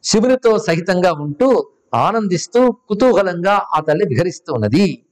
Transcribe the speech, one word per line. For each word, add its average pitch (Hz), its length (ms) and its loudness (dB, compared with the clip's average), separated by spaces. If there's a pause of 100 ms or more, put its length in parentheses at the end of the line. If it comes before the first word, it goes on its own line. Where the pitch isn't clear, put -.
శివునితో 226 540 0
సహితంగా 180 560 0
ఉంటూ 147 560 -2 (260)
ఆనందిస్తూ 202 760 0
కుతూహలంగా 196 1000 0
ఆ 156 60 2
తల్లి 156 260 0
విహరిస్తూ 160 480 -4
ఉన్నది. 117 580 0